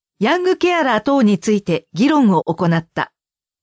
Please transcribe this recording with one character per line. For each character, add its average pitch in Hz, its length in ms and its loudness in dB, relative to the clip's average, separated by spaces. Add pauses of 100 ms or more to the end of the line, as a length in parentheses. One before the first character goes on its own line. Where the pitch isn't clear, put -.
(200)
ヤ 262 160 0
ン 359 60 -4
グ 370 140 0
ケ 349 180 0
ア 330 80 0
ラ 233 180 0
ー - 20 -4
等 277 200 0
に 208 160 2
つ - 140 -2
い 202 100 0
て - 300 -4
議 220 160 0
論 285 220 2
を 170 140 2
行 165 220 -4
っ 165 200 0
た。 - 260 -8 (500)